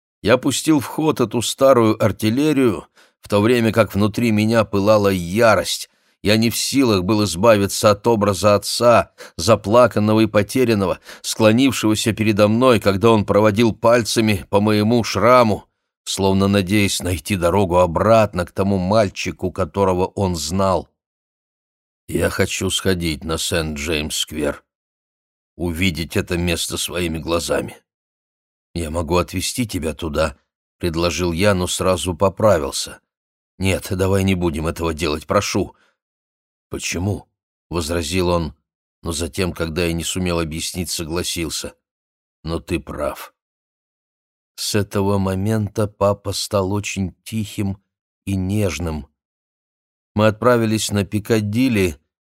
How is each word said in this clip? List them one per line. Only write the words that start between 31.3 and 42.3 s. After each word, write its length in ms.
я, 220
но 140
сразу 480
поправился. 840
"Нет, 340
давай 320
не 120
будем 320
этого 260
делать, 340
прошу". 480
"Почему?" — 580
возразил 600
он, 260
но 120
затем, 380
когда 340
я 80
не 100
сумел 360
объяснить, 520
согласился. 840